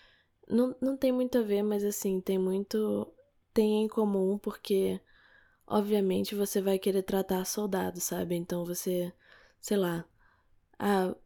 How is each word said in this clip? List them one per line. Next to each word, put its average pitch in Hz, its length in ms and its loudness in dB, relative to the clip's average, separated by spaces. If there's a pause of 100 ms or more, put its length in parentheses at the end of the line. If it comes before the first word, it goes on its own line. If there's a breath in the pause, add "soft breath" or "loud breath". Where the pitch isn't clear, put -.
(480 soft breath)
não, 254 320 0
não 269 160 0
tem 262 160 2
muito 254 260 2
a 233 40 4
ver, 202 200 2
mas 208 220 0
assim, 196 360 -2
tem 190 180 0
muito, 208 760 -2 (420)
tem 214 300 4
em 214 40 0
comum, 202 500 0
porque, 190 640 -2 (680 soft breath)
obviamente, 202 680 2
você 202 260 0
vai 190 180 2
querer 190 240 0
tratar 190 440 0
soldado, 185 540 -4
sabe? 175 360 -4
Então 175 280 -4
você, 175 480 -4 (480 soft breath)
sei - 180 0
lá, 175 260 0 (760 soft breath)
"Ah, 190 360 2 (120)